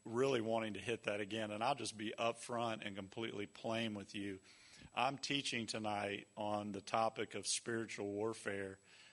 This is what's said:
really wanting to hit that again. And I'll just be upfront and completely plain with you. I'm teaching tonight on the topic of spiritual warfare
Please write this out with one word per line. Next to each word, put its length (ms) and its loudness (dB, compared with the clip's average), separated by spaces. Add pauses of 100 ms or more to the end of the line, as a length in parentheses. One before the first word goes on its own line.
really 360 4
wanting 320 2
to 60 -6
hit 260 -2
that 140 2
again. 320 -2
And 120 0
I'll 120 6
just 220 -6
be 220 -2
upfront 640 0
and 100 -4
completely 520 -4
plain 460 0
with 220 -6
you. 240 -4 (560)
I'm 220 4
teaching 480 0
tonight 600 0 (100)
on 340 0
the 100 -4
topic 520 2
of 140 -4
spiritual 600 0
warfare 720 -2 (360)